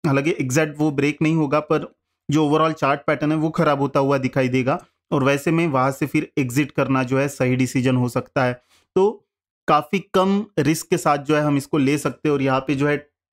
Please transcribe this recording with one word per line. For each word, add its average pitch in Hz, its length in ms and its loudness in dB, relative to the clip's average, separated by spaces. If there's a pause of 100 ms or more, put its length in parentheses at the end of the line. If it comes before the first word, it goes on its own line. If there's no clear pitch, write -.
हालांकि 143 240 0
एग्जैक्ट 151 480 -2
वो 151 120 0
ब्रेक 143 320 -2
नहीं 160 140 2
होगा 151 240 0
पर - 340 -4 (360)
जो 147 180 2
overall 156 240 2
चार्ट 143 340 -2
पैटर्न 151 260 0
है 156 60 0
वो 156 120 0
खराब 147 300 0
होता 139 200 0
हुआ 139 180 2
दिखाई 131 300 0
देगा 131 360 -2 (280)
और 139 120 0
वैसे 143 260 0
में 165 160 2
वहाँ 135 240 0
से 139 160 -4
फिर - 320 -4
एग्जिट 135 340 -2
करना 131 300 0
जो 131 160 -2
है 143 100 0
सही 127 280 0
डिसीजन 127 400 0
हो 123 120 0
सकता 127 360 -2
है। 123 180 -4 (320)
तो 196 320 2 (420)
काफ़ी 151 300 2 (160)
कम 196 300 2 (140)
रिस्क 156 300 0
के 180 80 2
साथ 143 220 0
जो 143 180 0
है 151 60 2
हम 147 140 0
इसको 143 220 -2
ले 143 200 2
सकते 147 300 -4
हैं 143 60 2
और 135 80 -2
यहाँ 135 180 0
पे 139 140 -4
जो 139 140 0
है 143 220 -4 (220)